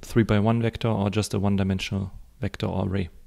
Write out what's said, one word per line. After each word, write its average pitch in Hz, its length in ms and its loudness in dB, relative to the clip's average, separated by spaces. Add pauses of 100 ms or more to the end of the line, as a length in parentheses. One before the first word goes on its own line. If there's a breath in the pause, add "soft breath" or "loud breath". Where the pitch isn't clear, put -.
three-by-one 113 600 2
vector 113 260 -2
or 104 220 2
just 104 240 0
a 104 60 0
one-dimensional 95 720 0 (280)
vector - 280 -4
or 92 200 -2
array. 92 220 -2 (180)